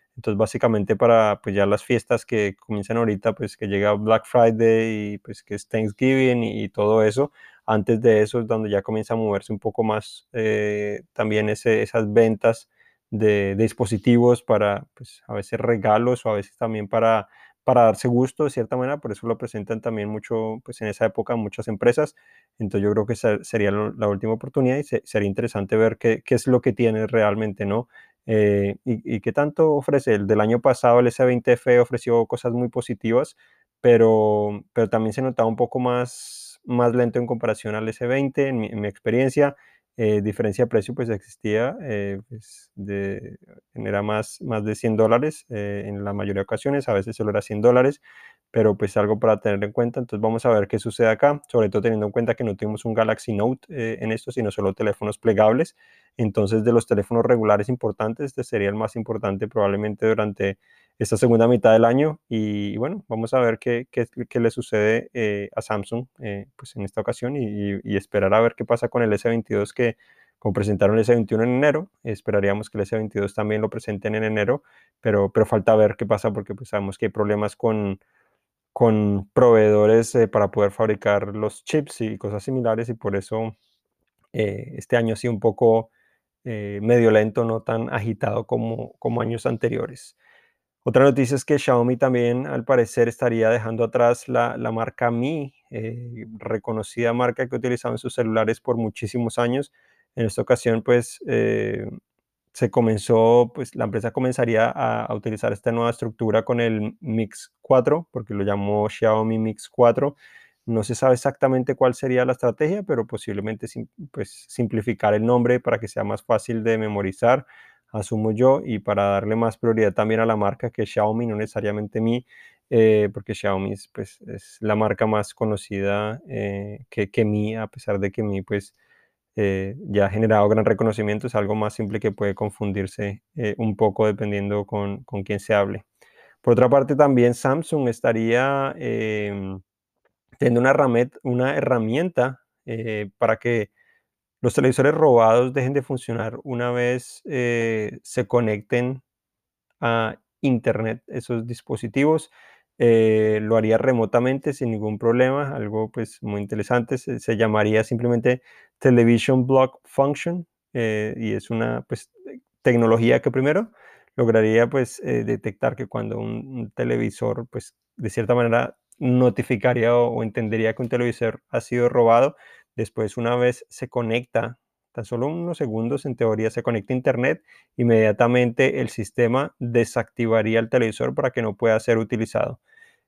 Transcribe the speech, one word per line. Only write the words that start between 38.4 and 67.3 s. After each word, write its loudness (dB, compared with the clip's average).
en -4
mi, -4
en -8
mi -4
experiencia. 0
Eh, 2
diferencia -2
de -4
precio, -2
pues, -6
existía, -4
eh, -6
pues, -20
de, -8
era -4
más, -4
más -6
de -4
cien -2
dólares, 2
eh, -8
en -10
la -6
mayoría -4
de -4
ocasiones, -4
a 0
veces -4
solo -4
era -2
cien -6
dólares, 4
pero, 4
pues, -4
algo 2
para 2
tener -2
en -6
cuenta. -2
Entonces -6
vamos 0
a 4
ver 2
qué -2
sucede 0
acá, 2
sobre 2
todo -2
teniendo 0
en -6
cuenta -2
que -6
no -4
tuvimos -8
un -4
Galaxy -2
Note, -2
eh, -6
en -4
esto, -8
sino -4
solo -2
teléfonos -4
plegables. 2
Entonces, 0
de 2
los 4
teléfonos 0
regulares 2
importantes, -4
este -8
sería -2
el -4
más -4
importante -6
probablemente -2
durante -2
esta -2
segunda 4
mitad 6
del 6
año. 2
Y, -4
bueno, -6
vamos -6
a 4
ver 0
qué, -2
qué, -4
qué -2
le 2
sucede, 0
eh, -4
a -6
Samsung, -6
eh, -10
pues, -20
en -8
esta -8
ocasión -6